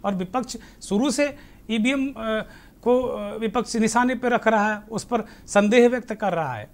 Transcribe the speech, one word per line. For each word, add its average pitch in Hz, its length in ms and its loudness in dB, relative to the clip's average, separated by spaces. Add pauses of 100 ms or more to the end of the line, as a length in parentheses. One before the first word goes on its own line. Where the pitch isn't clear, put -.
और 196 100 0
विपक्ष 190 420 -6 (260)
शुरू 233 280 0
से 285 260 -2 (340)
ईवीएम, 262 360 0
अ, 269 60 -8 (680)
को, 247 220 2
अ, 208 340 -6
विपक्ष 226 380 -4
निशाने 247 400 2
पे 247 140 -2
रख 233 180 0
रहा 214 280 2
है, 208 60 -12 (100)
उस 214 120 -6
पर 233 180 -2 (260)
संदेह 226 420 6
व्यक्त 240 240 -4
कर 196 200 -2
रहा 156 200 -2
है। 107 200 -10